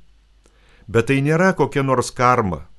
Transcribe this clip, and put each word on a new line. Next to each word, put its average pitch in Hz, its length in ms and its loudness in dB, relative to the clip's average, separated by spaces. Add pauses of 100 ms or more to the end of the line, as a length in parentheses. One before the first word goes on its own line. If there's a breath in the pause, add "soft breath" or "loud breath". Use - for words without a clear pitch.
(880 soft breath)
Bet 113 240 0
tai 135 100 0
nėra 165 340 2
kokia 139 280 -2
nors 127 280 -2
karma, 117 540 0 (140)